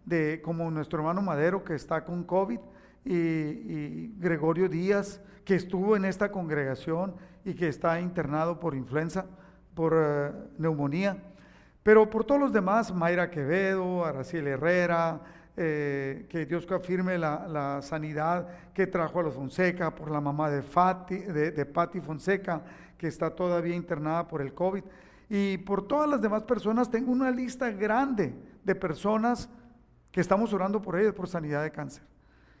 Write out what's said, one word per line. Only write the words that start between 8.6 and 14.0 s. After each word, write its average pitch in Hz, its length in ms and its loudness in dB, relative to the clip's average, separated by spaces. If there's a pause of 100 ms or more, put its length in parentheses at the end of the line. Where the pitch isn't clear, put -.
influenza, 156 500 -2 (480)
por, 165 220 2
eh, 147 360 2 (260)
neumonía. 160 680 0 (580)
Pero 214 280 10
por 220 160 0
todos 285 160 6
los 262 120 2
demás, 202 400 2
Mayra 175 380 2
Quevedo, 180 720 0